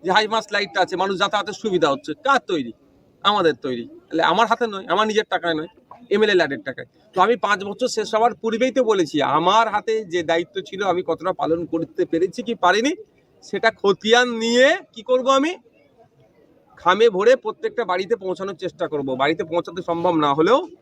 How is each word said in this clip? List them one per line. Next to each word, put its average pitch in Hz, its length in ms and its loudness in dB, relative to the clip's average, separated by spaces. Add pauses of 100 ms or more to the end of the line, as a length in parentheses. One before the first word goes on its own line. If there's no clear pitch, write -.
যে 180 80 -2
হাইমাস্ট 214 420 0
লাইটটা 202 280 -2
আছে, 180 140 -2
মানুষ 190 240 -4
যাতায়াতের 202 340 -2
সুবিধা 180 360 0
হচ্ছে, 139 240 -4
কার 269 340 0
তৈরি? 139 240 -4 (520)
আমাদের 190 380 2
তৈরি। 127 260 -6
তাহলে 165 360 -4
আমার 185 240 4
হাতে 226 200 0
নয়, 190 200 -10
আমার 196 200 2
নিজের 214 220 0
টাকায় 170 240 -2
নয়, 156 140 -6 (420)
এমএলএ 208 240 2
ল্যাডের 143 320 0
টাকায়। - 220 -14 (260)
তো 185 80 2
আমি 220 140 4
পাঁচ 202 280 -2
বছর 202 240 -6
শেষ 220 280 -4
হওয়ার 220 200 2
পূর্বেই 226 360 -2
তো 254 120 0
বলেছি, 185 380 0
আমার 175 480 2
হাতে 214 360 -2
যে 175 180 -4
দায়িত্ব 170 380 -2
ছিল 196 220 -8
আমি 185 240 0
কতটা 165 260 -4
পালন 160 320 -2
করতে 165 400 -4
পেরেছি 175 380 -2
কি 226 120 -4
পারিনি, 214 400 2 (460)
সেটা 220 300 -2
খতিয়ান 220 580 2
নিয়ে 240 480 4 (160)
কি 226 80 -18
করব, 254 260 0
আমি 269 280 2 (1200)
খামে 208 340 4
ভরে 208 260 4
প্রত্যেকটা 220 500 -6
বাড়িতে 190 300 -2
পৌঁছানোর 190 400 -8
চেষ্টা 165 320 -8
করব। 139 280 -4
বাড়িতে 156 280 0
পৌঁছাতে 170 380 -6
সম্ভব 170 340 -2
না 147 180 2
হলেও 262 340 2 (140)